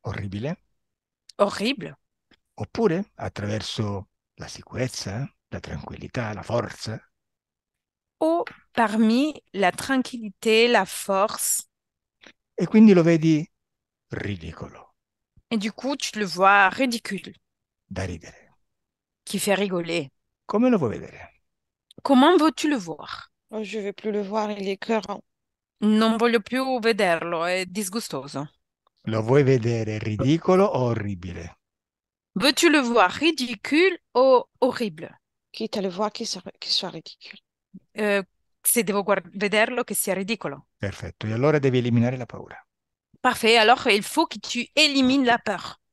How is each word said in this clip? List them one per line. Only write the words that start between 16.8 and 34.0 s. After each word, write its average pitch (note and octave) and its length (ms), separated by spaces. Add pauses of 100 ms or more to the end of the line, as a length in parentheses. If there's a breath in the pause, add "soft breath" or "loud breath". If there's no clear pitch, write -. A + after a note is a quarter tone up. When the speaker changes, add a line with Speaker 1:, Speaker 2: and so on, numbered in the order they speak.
Speaker 1:
Da G2 180
ridere. - 500 (680)
Speaker 2:
Qui - 140
fait G3+ 160
rigoler. E3+ 560 (360)
Speaker 1:
Come A#3 220
lo A#3+ 80
vuoi C3+ 220
vedere? - 420 (640)
Speaker 2:
Comment C#4 340
veux-tu D#4 320
le D4 80
voir ? - 540 (200)
Speaker 3:
Oh, A3 140
je G3+ 140
veux G3 140
plus G#3+ 200
le G#3 100
voir, G#3 280
il G3+ 180
est G3+ 40
écœurant. G#3 500 (580)
Speaker 2:
Non A3 380
voglio A#3 220
più C4 400
vederlo, F3 680
è F3+ 200
disgustoso. F3+ 840 (580)
Speaker 1:
Lo A2 120
vuoi C3 220
vedere A#2 560
ridicolo C3+ 680
o C#3 200
orribile? F2+ 720 (760)
Speaker 2:
Veux-tu C#4+ 360
le D4 100
voir A#3 320
ridicule D4+ 840 (160)